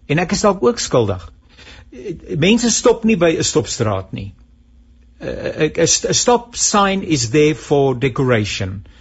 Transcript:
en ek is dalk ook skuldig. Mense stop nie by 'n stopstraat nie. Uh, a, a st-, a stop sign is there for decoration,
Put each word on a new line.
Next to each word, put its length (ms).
en 120
ek 140
is 80
dalk 220
ook 160
skuldig. 540
Mense 340
stop 340
nie 120
by 220
'n 40
stopstraat 680
nie. 220
Uh, 40
a, 560
a 40
st-, 240
a 20
stop 440
sign 460
is 280
there 240
for 400
decoration, 920